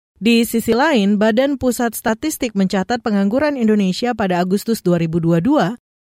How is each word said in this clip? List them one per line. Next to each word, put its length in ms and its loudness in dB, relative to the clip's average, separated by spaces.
Di 320 2
sisi 240 -2
lain, 480 2
Badan 400 0
Pusat 400 -2
Statistik 560 -4
mencatat 480 -2
pengangguran 560 0
Indonesia 560 0
pada 240 0
Agustus 400 -2
dua 240 0
ribu 160 -2
dua 240 0
dua 320 0